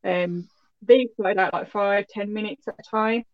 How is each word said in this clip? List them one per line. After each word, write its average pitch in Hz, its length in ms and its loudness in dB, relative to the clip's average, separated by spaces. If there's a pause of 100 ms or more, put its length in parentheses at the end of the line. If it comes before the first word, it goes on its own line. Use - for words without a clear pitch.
Um, 180 420 -2 (340)
these 240 280 6 (100)
played 190 180 0
out, 190 160 2
like, 180 160 -6
five, 202 380 0
ten 202 240 -8
minutes 214 360 -8
at - 120 -12
a - 40 -20
time 226 500 -2